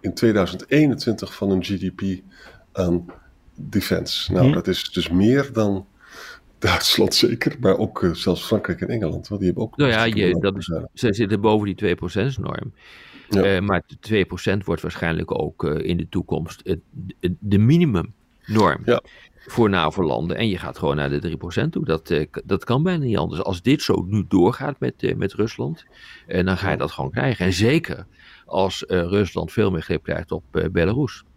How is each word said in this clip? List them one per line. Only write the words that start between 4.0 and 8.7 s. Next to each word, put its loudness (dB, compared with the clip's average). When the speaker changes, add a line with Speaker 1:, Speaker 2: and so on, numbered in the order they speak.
Speaker 1:
Nou, 6
Speaker 2:
Hm. 6
Speaker 1:
dat -2
is -2
dus -2
meer 2
dan 0
Duitsland 2
zeker, 2
maar 4
ook, -2
eh, 4
zelfs -2
Frankrijk -2